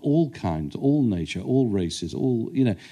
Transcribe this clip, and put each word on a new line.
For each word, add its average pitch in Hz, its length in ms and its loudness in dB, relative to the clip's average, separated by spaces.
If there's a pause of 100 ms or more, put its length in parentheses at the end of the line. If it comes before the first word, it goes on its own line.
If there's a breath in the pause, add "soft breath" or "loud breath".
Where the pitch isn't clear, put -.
all 151 300 2
kinds, 78 440 -4
all 143 280 2
nature, 90 380 -2
all 131 260 2
races, 87 460 -2
all, 123 380 -2
you 131 140 2
know, 107 100 2 (160 loud breath)